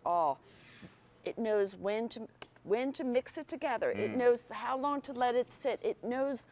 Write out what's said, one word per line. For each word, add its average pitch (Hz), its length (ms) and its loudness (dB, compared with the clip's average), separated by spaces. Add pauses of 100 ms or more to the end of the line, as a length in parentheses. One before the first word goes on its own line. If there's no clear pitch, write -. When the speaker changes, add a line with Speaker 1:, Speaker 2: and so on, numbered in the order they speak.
Speaker 1:
all. 160 340 2 (840)
It - 120 -6
knows 208 380 2
when 208 340 -2
to, 226 120 -8 (420)
when 247 300 0
to 320 100 -6
mix 254 340 0
it 302 120 -8
together. 254 420 0
It 208 220 0
Speaker 2:
Mm. - 40 0
Speaker 1:
knows 240 320 4
how 233 280 -4
long 285 240 0
to - 120 -10
let 240 220 2
it 247 160 0
sit. - 320 -2
It - 220 -2
knows 262 460 -2